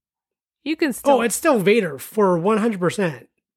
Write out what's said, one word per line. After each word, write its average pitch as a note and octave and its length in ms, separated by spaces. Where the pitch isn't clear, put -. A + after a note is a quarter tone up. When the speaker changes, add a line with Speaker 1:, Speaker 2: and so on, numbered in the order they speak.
Speaker 1:
You D4+ 120
can D4+ 180
still C#4 240
Speaker 2:
Oh, A3+ 40
it's A#3 140
still C#4+ 240
Vader F3+ 400
for F#3+ 400
one G#3 180
hundred G#3 220
percent. E3+ 480